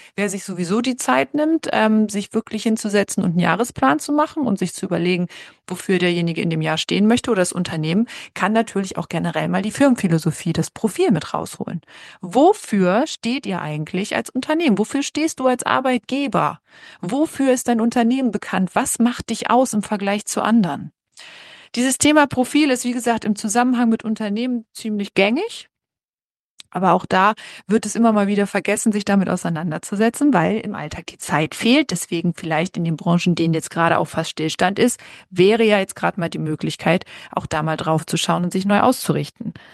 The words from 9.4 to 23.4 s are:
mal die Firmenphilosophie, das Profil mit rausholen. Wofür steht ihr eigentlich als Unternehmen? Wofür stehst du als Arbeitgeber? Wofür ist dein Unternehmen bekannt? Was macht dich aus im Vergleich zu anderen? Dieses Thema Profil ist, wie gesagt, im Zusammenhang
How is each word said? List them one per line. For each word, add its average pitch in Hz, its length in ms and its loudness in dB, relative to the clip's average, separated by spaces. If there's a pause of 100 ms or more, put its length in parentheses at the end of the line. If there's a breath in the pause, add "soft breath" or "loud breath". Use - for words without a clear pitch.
mal 180 140 -2
die 214 100 -4
Firmenphilosophie, 170 800 2
das 160 200 -2
Profil 320 400 0
mit 156 220 -2
rausholen. - 480 -6 (380 loud breath)
Wofür 214 880 2
steht 254 380 -6
ihr 185 160 -4
eigentlich 156 540 -4
als 226 140 -2
Unternehmen? 294 480 0
Wofür 277 260 -2
stehst - 360 -4
du 262 80 2
als 247 160 0
Arbeitgeber? 254 960 -2 (420 loud breath)
Wofür 269 520 0
ist 247 160 -2
dein 233 100 2
Unternehmen 240 520 2
bekannt? 190 420 -2
Was - 260 0
macht 240 300 0
dich - 200 -4
aus 254 240 4
im 214 100 0
Vergleich 202 420 -2
zu - 160 -4
anderen? 190 500 2 (840 loud breath)
Dieses 262 240 0
Thema 294 260 6
Profil 269 460 2
ist, 247 120 0
wie 247 100 -2
gesagt, 233 320 -2
im 214 100 0
Zusammenhang 240 540 2